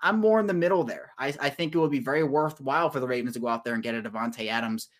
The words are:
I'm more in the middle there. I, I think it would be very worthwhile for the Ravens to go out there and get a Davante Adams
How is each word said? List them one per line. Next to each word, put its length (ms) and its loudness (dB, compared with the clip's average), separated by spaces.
I'm 180 2
more 200 6
in 80 0
the 60 0
middle 300 4
there. 340 -8
I, 220 -4
I 100 0
think 260 -4
it 20 4
would 140 4
be 80 2
very 240 0
worthwhile 680 0
for 120 -4
the 60 -2
Ravens 260 -2
to 80 -6
go 80 -2
out 160 -2
there 80 -2
and 100 -4
get 120 -4
a 60 -4
Davante 460 -6
Adams 400 -4